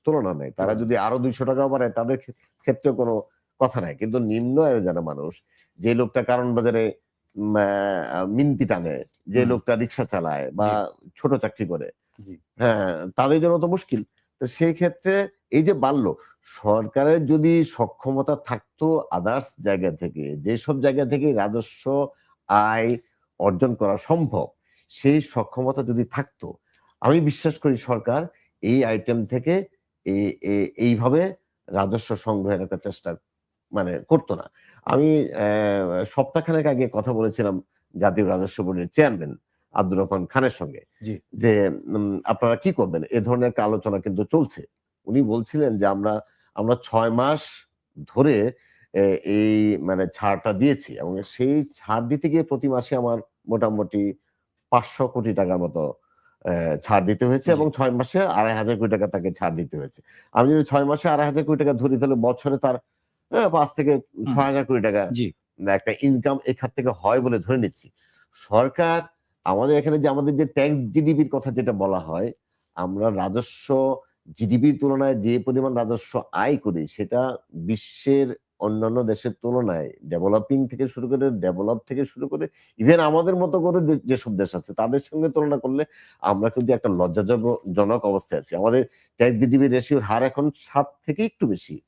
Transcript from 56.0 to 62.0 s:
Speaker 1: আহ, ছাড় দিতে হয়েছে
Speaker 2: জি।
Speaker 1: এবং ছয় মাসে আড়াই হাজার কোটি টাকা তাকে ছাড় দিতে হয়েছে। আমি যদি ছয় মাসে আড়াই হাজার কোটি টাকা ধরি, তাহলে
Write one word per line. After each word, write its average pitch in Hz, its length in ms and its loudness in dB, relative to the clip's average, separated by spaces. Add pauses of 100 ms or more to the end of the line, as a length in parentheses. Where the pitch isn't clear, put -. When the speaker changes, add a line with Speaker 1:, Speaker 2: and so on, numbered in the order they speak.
Speaker 1:
আহ, 82 320 -2
ছাড় 98 300 2
দিতে 104 200 0
হয়েছে 131 240 2
Speaker 2:
জি। 165 60 4
Speaker 1:
এবং 151 140 0
ছয় 131 200 0
মাসে 123 360 -2
আড়াই 110 300 2
হাজার 110 200 0
কোটি 104 140 0
টাকা 101 160 0
তাকে 90 260 -4
ছাড় 85 240 -4
দিতে 80 220 -6
হয়েছে। 69 240 -14 (300)
আমি 131 200 4
যদি 156 120 4
ছয় 139 200 2
মাসে 147 240 0
আড়াই 147 180 2
হাজার 147 180 0
কোটি 151 200 0
টাকা 143 80 2
ধরি, 131 260 0
তাহলে 135 160 0